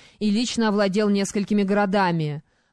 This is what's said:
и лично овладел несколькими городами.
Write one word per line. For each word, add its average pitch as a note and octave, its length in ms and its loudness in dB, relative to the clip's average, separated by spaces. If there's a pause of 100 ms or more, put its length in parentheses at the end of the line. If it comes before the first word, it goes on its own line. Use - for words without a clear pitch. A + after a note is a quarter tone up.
(180)
и G#3+ 120 0
лично A3+ 380 0
овладел G3+ 420 2
несколькими G3+ 520 0
городами. F#3 800 0 (300)